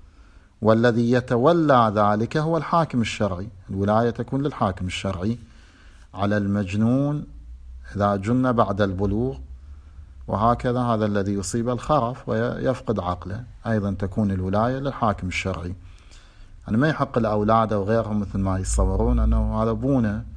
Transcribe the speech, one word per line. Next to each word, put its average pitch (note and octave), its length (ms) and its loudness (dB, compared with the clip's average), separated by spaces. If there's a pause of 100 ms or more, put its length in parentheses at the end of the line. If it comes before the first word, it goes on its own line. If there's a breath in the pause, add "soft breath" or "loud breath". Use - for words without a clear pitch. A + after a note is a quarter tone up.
(640 soft breath)
والذي A2+ 500 4
يتولى B2+ 840 4
ذلك G#2+ 420 2
هو D#3+ 200 0
الحاكم D#3 440 0
الشرعي، G2+ 480 -2 (220)
الولاية G#2 400 2
تكون A#2+ 320 -4
للحاكم A2 440 -2
الشرعي F#2+ 520 -4 (760 soft breath)
على G2+ 220 0
المجنون G#2+ 920 0 (680)
إذا G2+ 200 2
جن B2 360 0
بعد G2+ 280 0
البلوغ، G2+ 580 -2 (920 soft breath)
وهكذا A#2+ 520 2
هذا A2+ 260 0
الذي G2+ 260 0
يصيب A2+ 360 -2
الخرف B2 600 -2
ويفقد A#2 720 -2
عقله F#2 440 -6 (220)
أيضًا G#2 320 0
تكون G2 320 0
الولاية G2+ 480 0
للحاكم A#2+ 480 -2
الشرعي. F2+ 480 -4 (920 soft breath)
يعني G#2 100 -2
ما C#3 120 4
يحق C#3 300 0
الأولاد A2 540 4
وغيرهم G#2+ 480 0
مثل G2 180 -4
ما F#2+ 200 0
يتصورون G2 600 2
أنه A2 440 2
هذا A2+ 80 2
أبونا A2+ 540 0 (120)